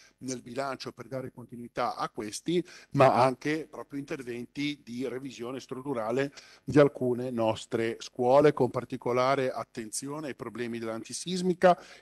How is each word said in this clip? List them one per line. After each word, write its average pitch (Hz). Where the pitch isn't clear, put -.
nel 127
bilancio 127
per 113
dare 127
continuità 120
a -
questi, 139
ma 135
anche 135
proprio 117
interventi 135
di 120
revisione 120
strutturale 127
di 131
alcune 127
nostre 113
scuole, 139
con 123
particolare 127
attenzione 135
ai 120
problemi 117
dell'antisismica 175